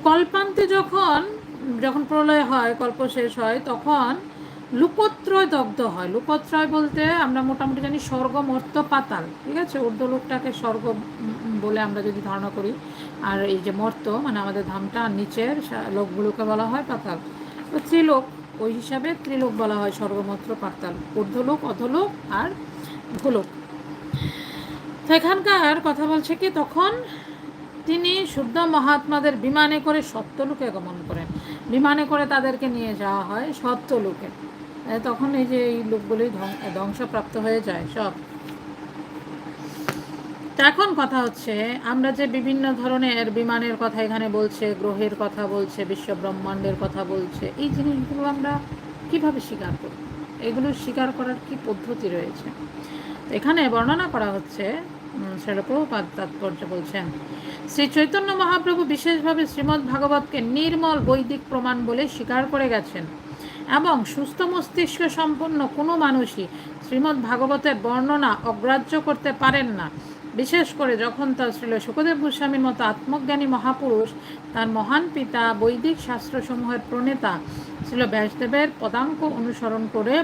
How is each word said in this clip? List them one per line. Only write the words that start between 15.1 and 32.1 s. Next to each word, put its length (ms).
সা-, 240
লোকগুলোকে 500
বলা 220
হয় 220
পাতাল। 300
তো 160
ত্রিলোক, 360
ওই 140
হিসাবে 500
ত্রিলোক 340
বলা 180
হয়, 160
স্বর্গ, 360
মর্ত, 340
পাতাল, 320
ঊর্ধ্বলোক, 460
অধোলোক 440
আর 180
ভূলোক। 220
তো 60
এখানকার 680
কথা 220
বলছে 300
কি, 200
তখন 360
তিনি 420
শুদ্ধ 300
মহাত্মাদের 800
বিমানে 440
করে 220
সত্যলোকে 680
গমন 380
করেন। 180
বিমানে 360
করে 200